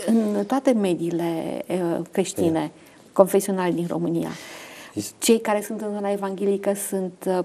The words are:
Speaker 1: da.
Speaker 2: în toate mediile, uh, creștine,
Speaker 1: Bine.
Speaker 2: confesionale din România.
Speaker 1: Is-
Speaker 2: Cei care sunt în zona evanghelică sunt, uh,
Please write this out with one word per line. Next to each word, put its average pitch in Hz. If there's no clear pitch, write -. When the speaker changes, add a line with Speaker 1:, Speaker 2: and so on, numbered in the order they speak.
Speaker 1:
da. 220
Speaker 2:
în 208
toate 269
mediile, 170
uh, 170
creștine, -
Speaker 1:
Bine. 160
Speaker 2:
confesionale 190
din 165
România. 165
Speaker 1:
Is- -
Speaker 2:
Cei 226
care 214
sunt 208
în 208
zona 202
evanghelică 196
sunt, 190
uh, 185